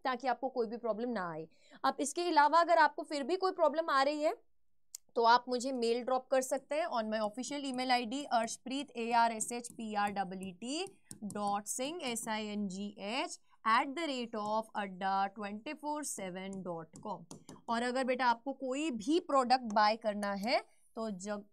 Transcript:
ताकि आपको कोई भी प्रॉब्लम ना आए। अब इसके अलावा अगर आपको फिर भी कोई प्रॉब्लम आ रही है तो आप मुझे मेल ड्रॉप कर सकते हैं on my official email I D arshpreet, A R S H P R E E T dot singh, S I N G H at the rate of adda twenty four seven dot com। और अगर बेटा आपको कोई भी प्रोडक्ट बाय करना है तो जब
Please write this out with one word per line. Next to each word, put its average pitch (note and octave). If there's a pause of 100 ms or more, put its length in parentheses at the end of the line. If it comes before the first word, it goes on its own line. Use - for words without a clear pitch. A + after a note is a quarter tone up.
ताकि C4
आपको B3
कोई B3
भी A3+
प्रॉब्लम A3+
ना F#3+
आए। D#3+ (360)
अब C4+
इसके F4
अलावा D#4
अगर E4+
आपको D4+
फिर D4+
भी C#4+
कोई F#4
प्रॉब्लम E4
आ C#4
रही D4
है F4+ (800)
तो A#3
आप A#3+
मुझे B3
मेल A#3
ड्रॉप B3+
कर C4
सकते C4+
हैं D#4+
on A3+
my G#3+
official A#3+
email B3+
I B3
D C4+ (140)
arshpreet, A#3+
A A3+ (140)
R A#3
S G#3+
H A#3
P A3+ (100)
R G#3
E F#3+
E F#3+ (100)
T B3+ (580)
dot G#3
singh, D#4
S A#3
I A3
N G#3
G G3 (280)
H D4+ (260)
at B3+
the E4+
rate A#3+
of A3 (140)
adda F#3+ (180)
twenty G#3+
four D4 (140)
seven F#3+
dot E3
com। F3 (440)
और A#3
अगर B3
बेटा B3+
आपको B3
कोई C#4
भी B3
प्रोडक्ट B3+
बाय G#3+
करना G#3 (120)
है D4+ (340)
तो A3
जब G3+